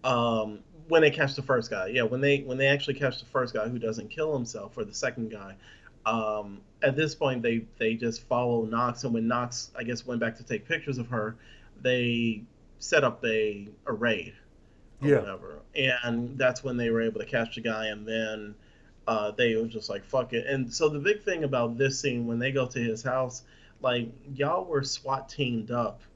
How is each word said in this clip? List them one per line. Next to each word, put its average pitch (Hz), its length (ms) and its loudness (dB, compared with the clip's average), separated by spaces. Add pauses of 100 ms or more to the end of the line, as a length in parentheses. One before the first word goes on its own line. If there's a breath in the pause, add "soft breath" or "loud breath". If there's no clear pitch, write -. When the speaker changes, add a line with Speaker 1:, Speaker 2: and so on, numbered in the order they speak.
Speaker 1:
Um, 117 560 2 (260)
when 160 160 8
they 151 80 8
catch 139 240 0
the 131 80 -6
first 120 280 2
guy, 95 180 -2
yeah, 120 160 2
when 123 160 0
they, 139 180 4
when 135 180 -6
they 135 120 4
actually 139 260 2
catch 131 240 0
the - 80 -16
first 123 260 -2
guy 110 160 -2
who 123 120 -4
doesn't 110 280 -4
kill 156 240 -2
himself, 113 460 -6
or 113 60 -4
the 101 100 -12
second 120 360 -4
guy, 98 260 -14 (500 loud breath)
um, 107 540 0 (220)
at 135 140 4
this 151 200 0
point 131 260 0
they, 117 240 0 (120)
they 113 160 2
just 113 340 -4
follow 120 360 2
Knox, 120 400 -2
and 120 80 0
when 113 160 0
Knox, 123 480 -2
I 127 60 -8
guess, 117 240 -6
went 120 140 -4
back 113 160 0
to 120 80 -20
take 107 220 -6
pictures 143 320 -4
of 120 100 -6
her, 113 260 -2 (480 loud breath)
they 117 600 2 (340)
set 156 260 4
up 120 200 2
a, 107 440 0 (180)
a 135 60 -2
raid 107 420 0 (680 soft breath)
or 139 60 2
Speaker 2:
Yeah. 139 100 8
Speaker 1:
whatever, 95 400 -6 (160)
and 123 640 0
that's 127 260 4
when 127 120 -2
they 117 140 2
were 113 120 4
able 110 180 -2
to 101 60 -6
catch 113 300 -2
the 120 40 -8
guy, 110 280 -2
and 107 180 -8
then, 110 480 -4 (540 soft breath)
uh, 107 240 0
they 113 240 4
were 113 100 2
just 113 240 -8
like, 98 140 -6
"Fuck 123 280 0
it." 117 140 -2
And 135 260 -2
so 156 160 4
the 147 120 0
big 208 240 2
thing 175 200 0
about 120 320 0
this 135 240 2
scene, 120 260 0
when 117 120 -2
they 127 140 0
go 135 140 2
to 123 120 -6
his 113 240 -2
house, 127 400 -2 (400 loud breath)
like, 123 260 0 (260)
y'all 156 300 0
were 151 200 0
swat 135 440 -4
teamed 120 420 -2
up 117 320 -2 (140)